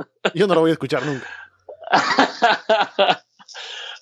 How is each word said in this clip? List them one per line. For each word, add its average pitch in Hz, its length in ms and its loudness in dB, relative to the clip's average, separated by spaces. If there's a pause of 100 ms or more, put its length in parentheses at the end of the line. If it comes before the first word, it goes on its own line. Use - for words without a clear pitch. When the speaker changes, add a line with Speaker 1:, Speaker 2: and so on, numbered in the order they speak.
Speaker 1:
<laughs> - 240 -4
Speaker 2:
Yo 190 140 2
no 175 80 4
lo 160 60 4
voy 160 100 4
a - 20 2
escuchar 135 320 -4
nunca. 139 220 -6 (600)
Speaker 1:
<laughs> - 1300 2 (800)